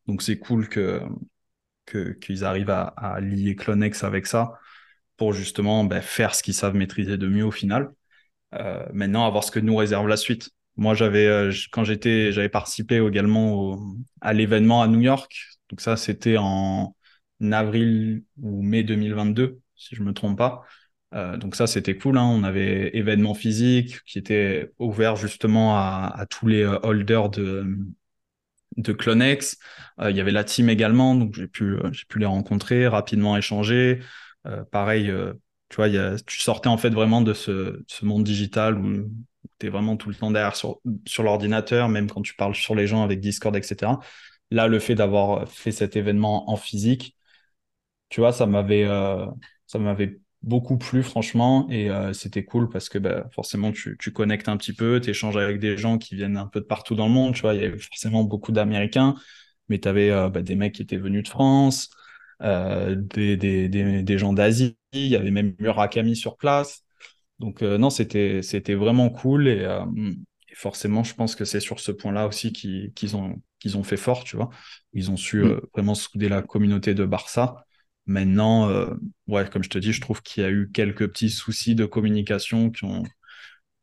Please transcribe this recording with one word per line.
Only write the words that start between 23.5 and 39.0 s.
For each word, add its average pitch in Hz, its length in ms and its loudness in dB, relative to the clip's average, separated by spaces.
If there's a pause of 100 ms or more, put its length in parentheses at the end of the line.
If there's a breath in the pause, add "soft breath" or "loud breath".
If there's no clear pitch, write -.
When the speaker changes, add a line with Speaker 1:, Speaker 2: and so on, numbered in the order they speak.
Speaker 1:
qui - 120 -10
était 98 640 0
ouvert 110 360 0
justement 107 600 2
à, 95 380 -2
à 98 100 -8
tous - 220 -4
les, 107 160 4
euh, 101 200 2
holders 107 460 2
de, 98 480 -4 (1000)
de 110 140 -4
Clonex. 123 680 2 (400 loud breath)
Euh, 101 120 0
il 95 60 0
y - 20 0
avait 98 120 0
la 104 120 2
team 120 240 2
également, 117 480 4
donc 113 200 0
j'ai 92 120 -10
pu, 98 280 -2
euh, 90 160 -4
j'ai - 140 -12
pu - 140 -6
les 104 60 2
rencontrer, 101 600 2
rapidement 104 500 2
échanger. 120 640 2 (460 loud breath)
Euh, 104 160 -10
pareil, 104 480 0
euh, 95 220 -4 (360)
tu - 60 -18
vois, 107 120 2
il 104 60 2
y 98 60 2
a, 95 160 -2 (100)
tu - 140 -12
sortais - 280 0
en 117 100 4
fait 117 120 2
vraiment 113 320 4
de 107 120 2
ce, 95 540 -6
ce - 180 -8
monde 104 180 2
digital 104 540 0
où, 98 100 -2
où 107 600 -8 (120)